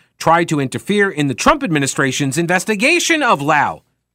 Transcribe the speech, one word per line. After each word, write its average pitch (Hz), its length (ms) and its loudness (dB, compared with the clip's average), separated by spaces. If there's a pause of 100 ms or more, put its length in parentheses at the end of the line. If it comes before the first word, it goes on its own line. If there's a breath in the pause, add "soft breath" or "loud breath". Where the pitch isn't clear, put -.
(180 soft breath)
tried 170 300 2
to 151 120 -2
interfere 196 500 -2
in 147 160 -2
the 131 80 -2
Trump 294 280 2
administration's 139 760 -2
investigation 220 840 0
of 202 200 0
Lau, 139 400 0 (320)